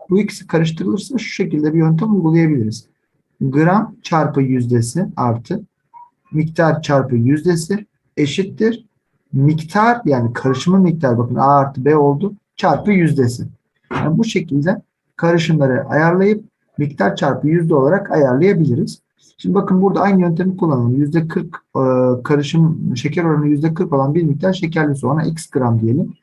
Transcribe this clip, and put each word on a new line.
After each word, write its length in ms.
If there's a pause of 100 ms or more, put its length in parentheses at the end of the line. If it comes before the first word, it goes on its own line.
Bu 100
ikisi 280
karıştırılırsa 720
şu 120
şekilde 440
bir 60
yöntem 340
uygulayabiliriz. 720 (560)
Gram 600
çarpı 400
yüzdesi 640 (100)
artı 460 (680)
miktar 500
çarpı 340
yüzdesi 680 (320)
eşittir 680 (480)
miktar, 720
yani 280
karışımın 480
miktarı, 360
bakın 180
A 220
artı 280
B 100
oldu, 380 (220)
çarpı 360
yüzdesi. 560 (440)
Yani 260
bu 60
şekilde 580 (340)
karışımları 720
ayarlayıp 560 (340)
miktar 380
çarpı 320
yüzde 280
olarak 360
ayarlayabiliriz. 880 (360)
Şimdi 180
bakın 260
burada 200
aynı 200
yöntemi 360
kullanalım. 380
Yüzde 320
kırk, 280 (200)
e, 60 (420)
karışım, 720
şeker 260
oranı 240
yüzde 260
kırk 200
olan 220
bir 80
miktar 300
şekerli 420
su. 120
Ona 160
X 260
gram 320
diyelim. 420